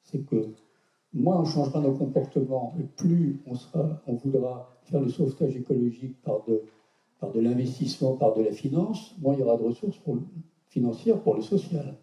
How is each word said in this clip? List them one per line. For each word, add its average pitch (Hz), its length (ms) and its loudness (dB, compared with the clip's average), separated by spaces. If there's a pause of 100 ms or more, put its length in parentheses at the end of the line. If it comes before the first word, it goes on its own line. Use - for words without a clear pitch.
C'est - 220 -6
que 110 240 -2 (640)
moins 170 260 4
on 160 60 4
changera 147 360 0
nos 135 120 2
comportements 131 880 -2
et 143 40 -2
plus 165 600 0
on 123 80 -8
sera, 156 520 -4
on 120 80 -2
voudra 123 600 -2 (100)
faire 139 180 0
le 123 80 0
sauvetage 131 440 0
écologique 123 680 -2
par 110 220 -2
de, 110 180 0 (560)
par 104 120 -6
de 113 100 0
l'investissement, 127 760 0
par 113 160 4
de 110 100 2
la 107 100 2
finance, 170 680 -2
moins 139 140 2
il 135 60 -2
y - 20 2
aura 117 160 4
de 113 40 -2
ressources 120 360 -2
pour 135 160 -4
le, 123 80 -2 (460)
financières 123 520 2
pour 110 140 4
le - 80 -2
social. 143 600 -2